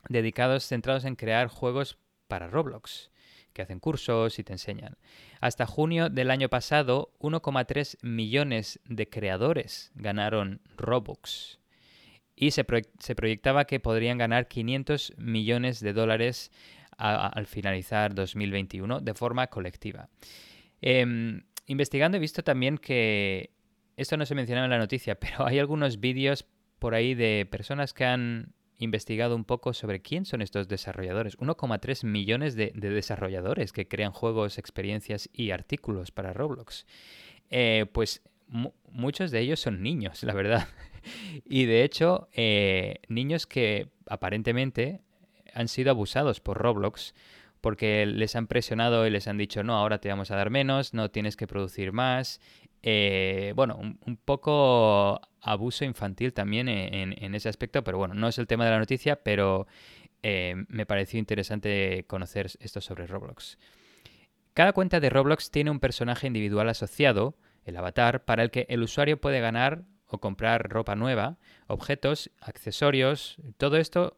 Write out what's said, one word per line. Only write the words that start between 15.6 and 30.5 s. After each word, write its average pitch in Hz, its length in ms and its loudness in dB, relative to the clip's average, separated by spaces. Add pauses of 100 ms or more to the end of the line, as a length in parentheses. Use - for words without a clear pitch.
de 104 140 -2
dólares 113 580 0 (460)
a, 107 180 0
a, 98 120 0
al 107 200 -4
finalizar 101 680 -2
dos 98 220 -4
mil 101 160 -2
veintiuno 98 480 -4
de 110 140 -4
forma 120 340 -2
colectiva. 92 600 -10 (720)
Em, 120 640 0 (220)
investigando 143 520 0
he - 20 0
visto 156 240 -4
también 135 340 2
que, 104 720 0 (460)
esto 131 180 -2
no 151 120 -2
se 147 80 -2
mencionaba 123 300 0
en 127 60 2
la 120 60 4
noticia, 113 380 -2
<laughs> - 40 -20
pero - 280 -2
hay 135 120 2
algunos 143 400 0
vídeos 131 460 0 (340)
por 117 140 -2
ahí 120 220 2
de 107 340 2
personas 139 440 -6
que 127 120 0
han 120 480 -2 (260)
investigado 113 560 0
un 113 80 -4
poco 123 300 -2
sobre 104 300 -6
quién 185 220 -4
son 113 180 -4
estos 98 240 -4